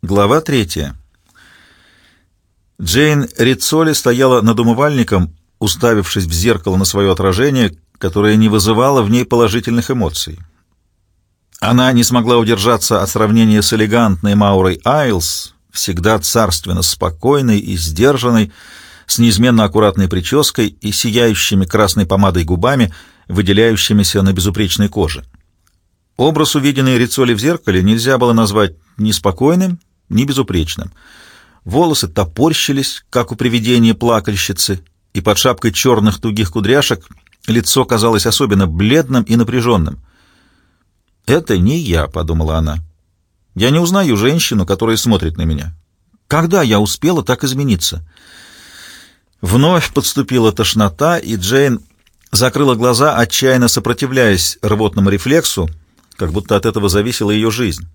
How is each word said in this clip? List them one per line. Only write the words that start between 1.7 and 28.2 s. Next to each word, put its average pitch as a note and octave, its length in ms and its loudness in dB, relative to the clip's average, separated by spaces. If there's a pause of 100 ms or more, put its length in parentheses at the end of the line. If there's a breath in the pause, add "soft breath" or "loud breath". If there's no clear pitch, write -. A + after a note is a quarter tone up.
Джейн C#3+ 560 0
Риццоли D#3 560 0
стояла B2+ 480 2
над G#2+ 180 2
умывальником, A#2 760 0 (220)
уставившись G#2+ 680 -2
в E2 80 -6
зеркало F#2 440 0
на F#2+ 100 0
своё G2 260 0
отражение, G2 640 0 (220)
которое G#2 380 2
не A2 120 4
вызывало A2 540 2
в G2+ 80 0
ней B2 160 0
положительных A#2 640 0
эмоций. E2 480 -6 (1200)
Она B2+ 320 2
не A#2+ 100 4
смогла A#2+ 360 2
удержаться A2 640 0
от F2+ 80 -4
сравнения G#2+ 500 4
с - 140 0
элегантной G#2+ 600 0
Маурой G2 480 2
Айлс, B2 680 -2 (160)
всегда G2 480 -2
царственно F#2+ 640 -2
спокойной A2 760 0
и G2 180 -6
сдержанной, A2+ 760 0 (520 loud breath)
с - 140 -4
неизменно A#2 460 4
аккуратной G2+ 440 2
причёской G#2+ 600 -2
и - 240 -8
сияющими G#2+ 760 0
красной G#2 400 0
помадой F#2 380 2
губами, G#2 460 0 (380 loud breath)
выделяющимися G2+ 920 2
на G2 100 2
безупречной G2 560 -2
коже. E2 380 -4 (920)
Образ, D3+ 400 0
увиденный C3+ 400 0
Риццоли B2 380 0
в G2+ 40 -4
зеркале, A2 440 0
нельзя A2+ 340 2
было A#2+ 160 2